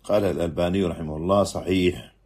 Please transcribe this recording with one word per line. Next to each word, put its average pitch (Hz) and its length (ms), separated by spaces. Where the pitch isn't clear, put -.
قال 104 200
الألباني 87 600
رحمه 78 340
الله 95 260
صحيح 90 720